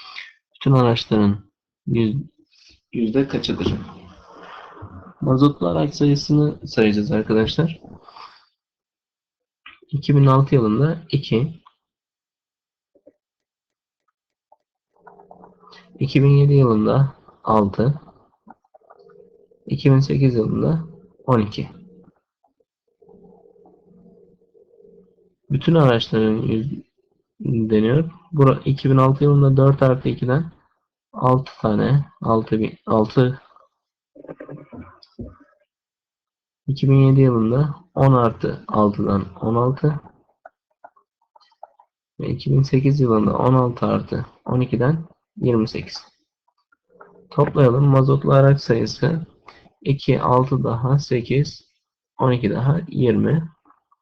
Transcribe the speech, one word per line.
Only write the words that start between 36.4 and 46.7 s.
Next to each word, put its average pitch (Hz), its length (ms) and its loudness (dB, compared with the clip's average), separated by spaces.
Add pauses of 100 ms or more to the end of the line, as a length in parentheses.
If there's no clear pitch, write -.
İki 135 220 -2
bin 135 60 6
yedi 135 260 6
yılında 127 540 0 (200)
on 135 180 4
artı - 540 0
altıdan 101 580 0 (160)
on 113 140 -2
altı. 135 440 -2 (2250)
Ve - 100 -8
iki 135 220 -6
bin 139 100 2
sekiz 139 380 0
yılında 113 380 0
on 127 160 2
altı 123 320 0
artı - 400 -4 (200)
on 127 160 -2
ikiden 127 440 -2 (300)
yirmi 117 320 0
sekiz. - 380 -14 (1200)